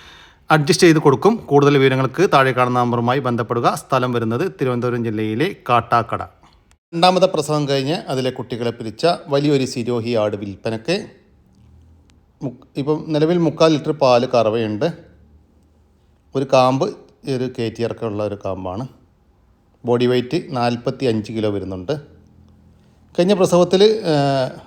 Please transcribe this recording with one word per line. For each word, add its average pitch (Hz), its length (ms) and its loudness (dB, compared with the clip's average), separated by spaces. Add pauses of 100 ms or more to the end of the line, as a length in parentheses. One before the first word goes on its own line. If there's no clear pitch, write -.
(560)
അഡ്ജസ്റ്റ് 156 320 4
ചെയ്ത് 160 180 6
കൊടുക്കും. 151 300 4 (160)
കൂടുതൽ 143 220 6 (100)
വിവരങ്ങൾക്ക് 131 500 2
താഴെ 131 240 4
കാണുന്ന 123 260 2
നമ്പറുമായി 120 440 0
ബന്ധപ്പെടുക. 120 420 -2 (120)
സ്ഥലം 127 360 -2
വരുന്നത് 117 280 -2 (120)
തിരുവനന്തപുരം 123 500 -2
ജില്ലയിലെ 110 400 -2 (220)
കാട്ടാക്കട. 117 520 0 (720)
രണ്ടാമത്തെ 180 420 4
പ്രസവം 151 340 -2
കഴിഞ്ഞ് 139 300 -2 (140)
അതിലെ 127 260 -2
കുട്ടികളെ 117 400 -6
പിരിച്ച 110 260 -6 (300)
വലിയൊരു 139 400 2
സിരോഹി 120 380 -4 (100)
ആട് 104 200 -2
വിൽപ്പനക്ക്. 110 540 -6 (1500)
മുക്ക്-, 123 240 -12 (140)
ഇപ്പം 151 180 -2 (160)
നിലവിൽ 156 320 2
മുക്കാൽ 160 300 4
ലിറ്റർ 156 260 -4
പാല് 123 320 4
കറവയുണ്ട്. 110 520 0 (1500)
ഒരു 135 160 -2
കാമ്പ്, 131 340 4 (480)
ഒരു 127 100 -4 (120)
കയറ്റിയിറക്കമുള്ള 110 720 -4
ഒരു 98 140 -8
കാമ്പാണ്. 95 420 -8 (1000)
ബോഡി 120 240 2
വെയിറ്റ് 123 260 0 (180)
നാൽപത്തിയഞ്ച് 120 800 -2
കിലോ 107 200 -2
വരുന്നുണ്ട്. 92 380 -8 (1200)
കഴിഞ്ഞ 180 240 2
പ്രസവത്തിൽ, 180 420 4 (300)
ഏഹ്, 139 360 0 (200)